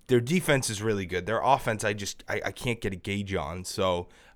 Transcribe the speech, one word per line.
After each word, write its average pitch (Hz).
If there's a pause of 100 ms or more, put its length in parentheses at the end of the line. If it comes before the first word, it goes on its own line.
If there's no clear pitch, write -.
their 123
defense 139
is 101
really 104
good. 87
Their 104
offense, 117
I 107
just, 104
I, -
I 98
can't 117
get 98
a 92
gauge 98
on. 85
So, 90 (280)